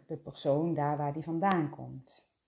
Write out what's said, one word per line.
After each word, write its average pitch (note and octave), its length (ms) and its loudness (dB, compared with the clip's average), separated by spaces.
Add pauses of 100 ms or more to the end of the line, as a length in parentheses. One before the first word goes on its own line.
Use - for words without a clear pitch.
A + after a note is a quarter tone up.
de D#3 100 -6
persoon D3+ 560 0
daar D3 240 2
waar C#3+ 160 -2
die D#3 100 -6
vandaan E3 460 2
komt. C3 600 -14 (180)